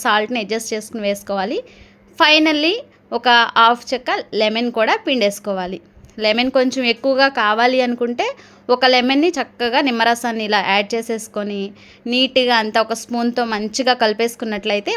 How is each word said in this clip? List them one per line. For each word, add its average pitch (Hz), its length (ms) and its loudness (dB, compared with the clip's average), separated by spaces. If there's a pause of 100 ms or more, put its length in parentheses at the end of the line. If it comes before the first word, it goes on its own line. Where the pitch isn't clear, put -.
సాల్ట్ని 220 400 0
అడ్జస్ట్ 220 320 -6
చేసుకుని 214 320 -10
వేసుకోవాలి. 202 520 -6 (640)
Finally 311 520 4 (440)
ఒక 240 100 -2 (320)
హాఫ్ 240 320 4
చెక్క 285 260 -4 (240)
లెమన్ 226 380 0
కూడా 277 160 2 (120)
పిండేసుకోవాలి. 202 720 -4 (440)
లెమన్ 233 300 2
కొంచెం 254 380 0
ఎక్కువగా 269 340 2 (160)
కావాలి 226 440 2
అనుకుంటే 240 380 -2 (500)
ఒక 247 180 2
లెమన్ని 269 440 2
చక్కగా 240 500 -2
నిమ్మరసాన్ని 233 600 0
ఇలా 208 100 2 (120)
యాడ్ 202 240 0
చేసేసుకొని 220 640 -6 (520)
నీట్గా 254 500 2
అంతా 214 220 -2
ఒక 226 160 -6
స్పూన్తో 240 420 -2 (100)
మంచిగా 214 480 0
కలిపేసుకున్నట్లయితే 214 960 -2